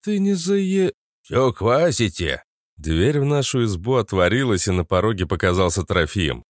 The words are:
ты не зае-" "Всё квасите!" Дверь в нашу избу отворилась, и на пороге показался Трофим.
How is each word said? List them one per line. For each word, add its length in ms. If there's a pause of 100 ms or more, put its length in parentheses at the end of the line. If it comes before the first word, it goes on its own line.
ты 180
не 140
зае-" 600 (280)
"Всё 320
квасите!" 880 (340)
Дверь 420
в 60
нашу 400
избу 300
отворилась, 720
и 40
на 120
пороге 440
показался 560
Трофим. 680